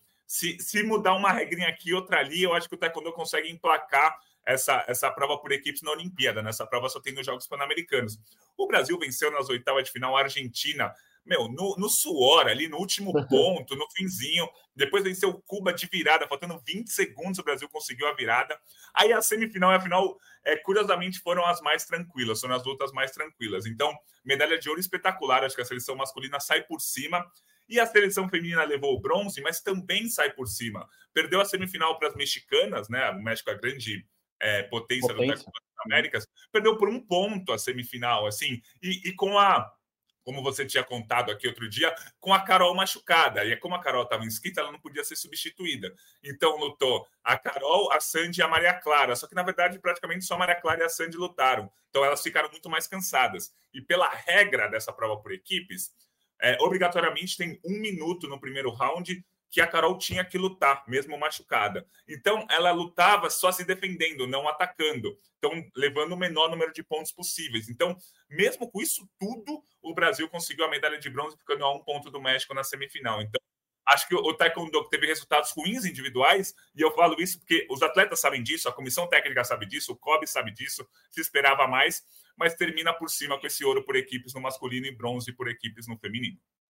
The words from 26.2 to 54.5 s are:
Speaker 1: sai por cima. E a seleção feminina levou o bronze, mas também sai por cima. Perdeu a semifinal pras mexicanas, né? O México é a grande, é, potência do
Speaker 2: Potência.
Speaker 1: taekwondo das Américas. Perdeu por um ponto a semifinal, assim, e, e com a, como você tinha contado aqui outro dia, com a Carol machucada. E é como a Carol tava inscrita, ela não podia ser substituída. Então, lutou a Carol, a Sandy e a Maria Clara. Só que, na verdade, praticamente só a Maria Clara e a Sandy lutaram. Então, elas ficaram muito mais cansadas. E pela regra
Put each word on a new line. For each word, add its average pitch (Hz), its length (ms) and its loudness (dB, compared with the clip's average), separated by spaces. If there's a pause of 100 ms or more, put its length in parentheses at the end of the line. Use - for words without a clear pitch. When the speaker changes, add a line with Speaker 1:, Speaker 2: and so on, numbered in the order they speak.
Speaker 1:
sai 156 220 0
por - 180 -10
cima. 175 500 -4 (380)
E 226 100 -2
a 233 80 6
seleção 196 440 4
feminina 170 340 0
levou 139 320 0
o 107 60 -2
bronze, 180 400 0
mas 160 180 -2
também 190 480 -2
sai 147 240 0
por 127 160 -8
cima. 107 400 -8 (260)
Perdeu 160 280 2
a 196 40 4
semifinal 180 540 -2
pras 147 160 -2
mexicanas, 139 720 0
né? 120 240 0
O 95 100 -8
México 113 280 -4
é 110 40 -2
a 101 40 -10
grande, 113 500 -6 (320)
é, 104 240 0
potência 123 460 -2
do 113 60 -6
Speaker 2:
Potência. 123 200 0
Speaker 1:
taekwondo - 400 -16
das 107 100 -10
Américas. 127 420 0 (260)
Perdeu 220 240 4
por 208 100 4
um 240 140 -2
ponto 185 500 0
a 117 60 0
semifinal, 120 680 -2
assim, 120 360 -4 (200)
e, 185 280 -6
e 185 40 -6
com 196 240 0
a, 180 320 6 (540)
como 131 200 -8
você 135 220 -2
tinha 131 180 0
contado 120 480 -2
aqui 104 160 -4
outro 117 200 -6
dia, 147 260 0 (260)
com 190 140 2
a 190 60 8
Carol 185 360 6
machucada. 160 680 2
E 110 80 0
é 117 40 0
como 175 200 -6
a 175 60 -4
Carol 127 240 0
tava 113 200 -2
inscrita, 160 360 -6
ela 147 100 -6
não - 80 -16
podia 143 240 -10
ser 156 120 -8
substituída. 135 800 -8 (300)
Então, 151 340 0
lutou 135 480 0 (180)
a 120 140 2
Carol, 175 540 2
a 151 80 4
Sandy 170 400 -2
e 170 40 6
a 160 40 2
Maria 165 280 4
Clara. 143 400 2
Só - 120 -8
que, - 80 -10
na 180 80 0
verdade, 180 360 0
praticamente 175 440 -4
só 180 120 -4
a - 20 -2
Maria 175 180 2
Clara 165 260 0
e - 20 2
a 165 60 2
Sandy 165 280 -4
lutaram. 131 520 0 (200)
Então, 139 160 4
elas 143 160 2
ficaram 156 280 0
muito - 200 -16
mais 156 180 -2
cansadas. 127 640 0 (220)
E 135 80 -14
pela 175 260 2
regra 170 640 2